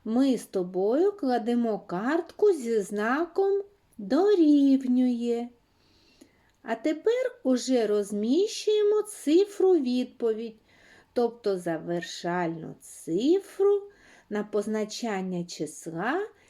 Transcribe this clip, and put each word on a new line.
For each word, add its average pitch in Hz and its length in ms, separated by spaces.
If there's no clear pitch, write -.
ми 247 320
з - 80
тобою 196 640
кладемо 240 680
картку 311 720
зі 233 280
знаком 320 800
дорівнює. 262 1500
А 226 120
тепер 415 680
уже 254 440
розміщуємо 320 1120
цифру 381 720
відповідь, 247 840
тобто 226 440
завершальну 170 1200
цифру 392 1000
на 208 140
позначання 208 1000
числа, 175 840